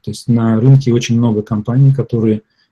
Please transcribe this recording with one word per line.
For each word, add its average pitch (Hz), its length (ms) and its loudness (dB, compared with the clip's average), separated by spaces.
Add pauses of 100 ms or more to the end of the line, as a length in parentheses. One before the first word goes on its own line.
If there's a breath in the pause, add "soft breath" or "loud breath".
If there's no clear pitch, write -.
То - 60 -10
есть - 180 -10
на 113 320 0
рынке 131 320 4
очень 117 240 -2
много 117 240 0
компаний, 120 540 0
которые, 110 480 -2 (300)